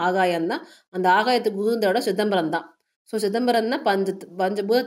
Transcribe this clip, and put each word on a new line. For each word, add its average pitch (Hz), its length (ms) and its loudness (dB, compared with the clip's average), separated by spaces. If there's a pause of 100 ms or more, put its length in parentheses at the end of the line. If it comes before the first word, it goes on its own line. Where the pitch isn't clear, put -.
ஆகாயம்தான். 185 600 0 (260)
அந்த 185 200 -2
ஆகாயத்துக்கு 214 520 2
உகந்த 208 280 0
இடம் 233 180 0
சிதம்பரம் 190 420 0
தான். 160 160 -2 (400)
So, - 140 -10
சிதம்பரம் 226 500 0
தான் 269 140 -4
பஞ்ச-, 190 540 -2
பஞ்சபூத 202 500 0